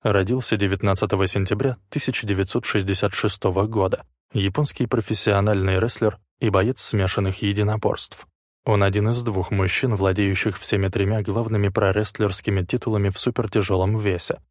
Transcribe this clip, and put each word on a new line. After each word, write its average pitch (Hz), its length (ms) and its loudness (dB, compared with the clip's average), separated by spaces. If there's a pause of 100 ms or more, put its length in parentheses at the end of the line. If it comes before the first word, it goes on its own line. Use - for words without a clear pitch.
Родился 107 540 0
девятнадцатого 98 680 0
сентября 104 520 -2 (120)
тысяча - 380 -4
девятьсот 98 380 -2
шестьдесят 98 500 -2
шестого 98 500 0
года. 101 400 -2 (260)
Японский 101 540 0
профессиональный 101 920 2
рестлер 110 400 0 (200)
и 110 100 2
боец 98 320 2
смешанных 95 600 -2
единоборств. 104 880 -2 (380)
Он 104 180 2
один 104 260 2
из 120 140 -2
двух 95 260 -2
мужчин, 101 460 0
владеющих 98 640 0
всеми 98 300 0
тремя 101 320 0
главными 104 480 0
прорестлерскими 98 960 0
титулами 107 420 0
в 95 100 -2
супертяжелом 104 800 0
весе. 98 420 -4 (120)